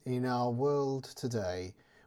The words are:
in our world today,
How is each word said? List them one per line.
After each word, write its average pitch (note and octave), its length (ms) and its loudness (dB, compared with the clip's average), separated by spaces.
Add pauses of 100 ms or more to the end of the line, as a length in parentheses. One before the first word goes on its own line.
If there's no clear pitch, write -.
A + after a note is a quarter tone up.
in B2+ 200 0
our B2 260 2
world C3+ 540 2
today, F#2 720 -4 (300)